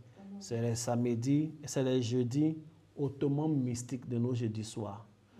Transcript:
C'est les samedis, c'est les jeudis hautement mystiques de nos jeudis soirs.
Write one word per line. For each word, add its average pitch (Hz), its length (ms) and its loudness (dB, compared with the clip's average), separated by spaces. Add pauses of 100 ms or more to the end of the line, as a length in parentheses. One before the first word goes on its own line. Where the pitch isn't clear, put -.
(380)
C'est 117 220 -4
les 117 140 2
samedis, 123 800 2 (100)
c'est 127 180 0
les 131 200 4
jeudis 127 560 2 (360)
hautement 143 540 0
mystiques 123 580 -2
de 120 120 0
nos 123 160 2
jeudis 110 300 0
soirs. 104 420 -8 (340)